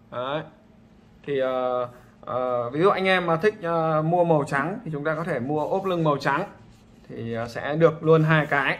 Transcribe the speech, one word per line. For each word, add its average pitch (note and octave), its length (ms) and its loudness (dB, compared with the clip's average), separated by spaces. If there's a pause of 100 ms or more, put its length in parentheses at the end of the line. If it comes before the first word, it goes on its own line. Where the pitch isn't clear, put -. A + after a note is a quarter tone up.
(100)
Đấy. C3+ 320 -6 (840)
Thì, C#3 120 -2
ờ, B2+ 500 -2 (320)
ờ, B2 500 -4
ví C#3+ 100 -2
dụ F#3+ 80 6
anh F#3 160 2
em F#3 220 2
mà E3 100 2
thích, G#3+ 260 2
ờ, D#3+ 400 0
mua E3 220 2
màu D#3 200 4
trắng C#3+ 400 -2
thì D#3+ 80 -10
chúng C#3+ 120 -6
ta D#3 100 0
có D#3+ 100 -6
thể D#3 160 -2
mua D3 280 -2
ốp F#3+ 160 -2
lưng F3 200 0
màu D3 120 4
trắng D3 280 -2 (640)
thì, A#2 260 -8
ờ, A#2 140 -4
sẽ B2+ 280 -6
được D#3+ 280 4
luôn D#3+ 200 6
hai D#3 220 4
cái, C#3+ 340 0